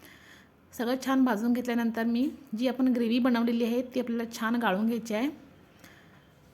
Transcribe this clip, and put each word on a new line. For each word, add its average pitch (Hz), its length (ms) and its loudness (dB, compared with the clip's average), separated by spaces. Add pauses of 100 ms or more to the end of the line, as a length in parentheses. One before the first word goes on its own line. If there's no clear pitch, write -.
(720)
सगळं 247 320 -2
छान 262 200 4
भाजून 233 280 2
घेतल्यानंतर 233 520 -2
मी 233 240 0 (300)
जी 254 100 0
आपण 254 200 2
ग्रेव्ही 240 300 2
बनवलेली 240 460 2
आहे 240 200 0
ती 254 160 -4
आपल्याला 233 320 -4
छान 226 240 -2
गाळून 214 300 2
घ्यायची 226 280 -2
आहे. 233 140 0 (1300)